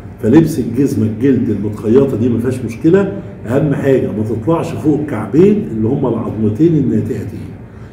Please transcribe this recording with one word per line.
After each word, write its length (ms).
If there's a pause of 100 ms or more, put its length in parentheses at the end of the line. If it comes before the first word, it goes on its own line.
(220)
فلبس 360
الجزمة 480
الجلد 420
المتخيطة 680
دي 120
ما 100
فيهاش 260
مشكلة، 580 (240)
أهم 280
حاجة 380
ما 120
تطلعش 480
فوق 280
الكعبين 720
اللي 180
هما 200
العظمتين 680
الناتئتين. 640 (520)